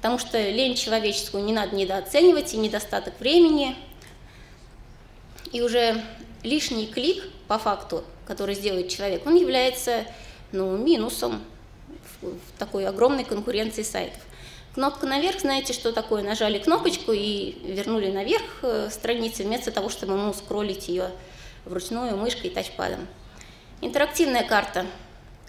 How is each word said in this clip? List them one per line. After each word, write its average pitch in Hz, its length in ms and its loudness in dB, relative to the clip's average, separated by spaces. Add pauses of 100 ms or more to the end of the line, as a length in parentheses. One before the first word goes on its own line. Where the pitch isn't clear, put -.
Потому 240 140 2
что - 180 -2
лень 226 380 2
человеческую 214 680 0
не 214 80 0
надо 208 240 0
недооценивать, 196 800 4
и 220 40 -2
недостаток 208 600 -2
времени. 294 560 6 (1800)
И 240 120 -2
уже 233 360 4 (440)
лишний 240 420 0
клик, 294 380 0 (240)
по 214 100 2
факту, 196 460 -2 (240)
который 196 260 -4
сделает 196 360 -2
человек, 196 360 -2
он 294 100 6
является, 254 680 4 (460)
ну, 190 260 0
минусом 233 640 2 (800)
в, 202 60 -10
в - 320 -14
такой 202 260 -4
огромной 233 380 4
конкуренции 214 580 -2
сайтов. - 400 -6 (540)
Кнопка 285 320 0
наверх, 302 320 0
знаете, 269 340 0
что 226 180 -2
такое? 220 300 0
Нажали 214 380 0
кнопочку - 520 2
и 208 520 -2
вернули 196 480 0
наверх, 240 500 -2
э, 220 300 0
страницы, 226 500 -2
вместо 226 300 -2
того, 214 180 -2
чтобы 196 240 -4
ему 202 220 0
скроллить 202 520 -4
её 180 220 -2 (560)
вручную 226 500 -4
мышкой 208 360 -2
и - 20 -12
тачпадом. - 540 -6 (720)
Интерактивная 277 680 2
карта. 196 380 2 (640)